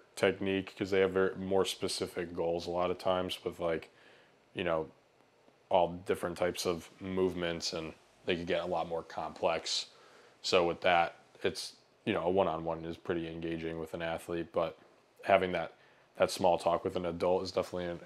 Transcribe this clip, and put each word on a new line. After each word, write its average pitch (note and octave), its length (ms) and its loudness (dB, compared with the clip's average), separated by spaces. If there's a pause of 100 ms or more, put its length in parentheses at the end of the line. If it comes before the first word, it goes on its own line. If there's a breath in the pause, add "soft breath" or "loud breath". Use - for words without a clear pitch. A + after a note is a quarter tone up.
(160)
technique F#2+ 600 0
'cause F#2+ 140 -4
they F#2+ 120 4
have F#2+ 100 4
very, F#2+ 240 2
more F#2+ 280 2
specific F2+ 720 -4
goals E2+ 300 -2
a F2 60 -4
lot F2+ 200 2
of F2 60 -2
times F#2 480 0
with, E2+ 140 -6
like, E2 300 -2 (640 soft breath)
you G2 100 -4
know, D#2+ 260 0 (800)
all F2 200 6
different F2+ 480 -4
types F2+ 280 0
of E2+ 240 -2 (100)
movements, F2 720 -2
and D#2+ 220 -6 (320)
they F#2+ 100 2
could E2+ 120 -6
get E2+ 160 0
a - 20 -4
lot E2+ 220 -2
more E2 160 -4
complex. - 840 -2 (540 soft breath)
So F2+ 240 4
with E2+ 160 0
that, E2+ 340 4 (280)
it's, - 300 -2 (320)
you A2 80 0
know, E2 100 0
a F2 60 2
one-on-one E2 560 0
is E2 120 -8
pretty E2+ 300 -4
engaging E2 520 -6
with D#2 140 -8
an F2 80 -6
athlete, E2 500 -6
but E2 260 -2 (480)
having F#2 260 4
that, E2+ 220 -4 (440 soft breath)
that F#2 140 4
small F2 260 4
talk E2+ 260 2
with F2+ 120 -2
an F2+ 100 -2
adult F2+ 380 2
is F2+ 80 -8
definitely F2+ 340 -2
an, E2+ 200 -6